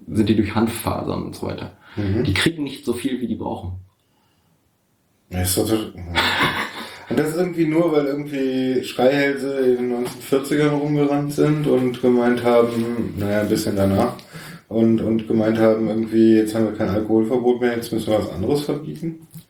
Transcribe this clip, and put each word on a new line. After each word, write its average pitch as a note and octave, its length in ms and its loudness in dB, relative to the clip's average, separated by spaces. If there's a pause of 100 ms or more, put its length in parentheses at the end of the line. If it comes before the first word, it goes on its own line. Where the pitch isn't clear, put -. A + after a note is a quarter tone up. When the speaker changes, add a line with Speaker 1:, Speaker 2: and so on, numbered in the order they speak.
(120)
Speaker 1:
sind G#2 160 2
die A2 80 2
durch G2 180 0
Hanffasern G1+ 720 -2
und G1+ 140 -10
so G1+ 100 -8
weiter. - 240 -10 (240)
Speaker 2:
Mhm. G2+ 300 -2
Speaker 1:
Die F#2+ 80 0
kriegen D#3+ 300 0
nicht C3 200 -10
so A#2+ 100 -2
viel, B2+ 280 -4
wie A2+ 60 -4
die G#2+ 80 -4
brauchen. - 440 -8 (1500)
Speaker 2:
Das F2+ 280 -2
ist A2 140 0
doch, A2 220 -2 (1160)
und B2 100 0
das D3+ 100 0
ist D#3+ 80 -4
irgendwie E3+ 280 0
nur, D#3+ 260 2
weil D3 140 2
irgendwie C3+ 800 -2
Schreihälse C#3 760 0
in B2+ 180 4
den B2 120 -4
neunzehnhundertvierzigern C3+ 840 0
rumgerannt C#3+ 580 0
sind D3 340 2
und B2+ 340 0
gemeint A#2+ 420 2
haben, A#2 760 2
naja, G2+ 240 0
ein G2+ 80 -2
bisschen G#2+ 260 0
danach, G2 380 2 (560)
und, A2+ 320 4
und A2+ 260 0
gemeint A2 320 2
haben, A2 300 4
irgendwie, A2 480 4
jetzt A2 180 2
haben A2+ 100 2
wir G#2+ 60 0
kein G#2+ 160 -2
Alkoholverbot A2 720 2
mehr, A#2+ 160 0
jetzt A#2 160 -6
müssen A2 180 -4
wir G#2+ 100 2
was G2+ 120 -4
anderes C3+ 300 0
verbieten. D3+ 640 -8 (220)